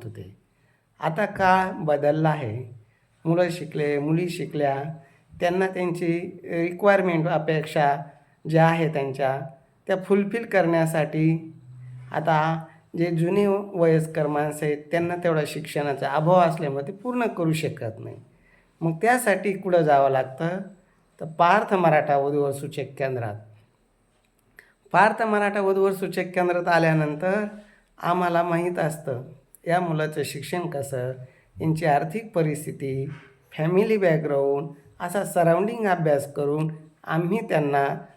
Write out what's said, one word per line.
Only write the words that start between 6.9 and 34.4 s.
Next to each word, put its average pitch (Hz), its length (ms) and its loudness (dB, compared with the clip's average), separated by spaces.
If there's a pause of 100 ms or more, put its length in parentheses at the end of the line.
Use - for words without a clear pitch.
अपेक्षा 156 720 0 (520)
ज्या 160 180 6
आहे 165 260 0
त्यांच्या, 135 480 -2 (460)
त्या 190 160 0
फुलफिल 202 420 0
करण्यासाठी 160 1080 2 (580)
आता 160 540 0 (320)
जे 170 140 0
जुने 180 360 2
वयस्कर 165 800 2
माणसं 151 380 -2
आहेत, 147 120 0 (140)
त्यांना 170 240 0
तेवढा 165 320 0
शिक्षणाचा 143 640 -4
अभाव 156 300 6
असल्यामुळे 147 460 0
ते 202 40 -8
पूर्ण 247 340 -4
करू 165 280 0
शकत 123 460 -6
नाही. 113 180 -14 (640)
मग 165 200 -2
त्यासाठी 220 520 2
कुठं 180 280 2
जावं 139 280 6
लागतं, 131 400 -2 (720)
तर 160 40 -10
पार्थ 180 480 4
मराठा 151 440 4
वधूवर 143 340 0
सूचक 139 320 -8 (140)
केंद्रात. 120 380 -4 (1600)
पार्थ 220 320 4
मराठा 208 380 0
वधूवर 196 300 2
सूचक 185 320 -4 (120)
केंद्रात 175 320 0
आल्यानंतर 165 760 2 (520)
आम्हाला 170 460 0
माहीत 175 360 -2
असतं 147 420 -4 (460)
या 170 120 2
मुलाचं 156 440 -2
शिक्षण 156 460 -8
कसं, 139 420 -6 (500)
यांची 160 240 0
आर्थिक 160 500 0
परिस्थिती, 143 720 -4 (480)
फॅमिली 185 400 2
बॅकग्राऊंड, 143 720 2 (320)